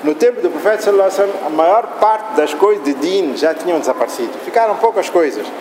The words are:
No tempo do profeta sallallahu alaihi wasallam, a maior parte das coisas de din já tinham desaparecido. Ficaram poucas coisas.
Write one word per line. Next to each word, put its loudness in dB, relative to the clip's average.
No 0
tempo 2
do 2
profeta 0
sallallahu 2
alaihi 0
wasallam, -2
a -4
maior 4
parte 2
das 2
coisas 2
de -2
din -2
já 0
tinham -2
desaparecido. -2
Ficaram 2
poucas 0
coisas. 0